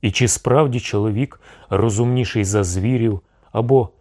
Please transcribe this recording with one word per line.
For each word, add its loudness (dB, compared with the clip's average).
І 0
чи 0
справді 0
чоловік -4
розумніший 0
за 0
звірів -2
або 2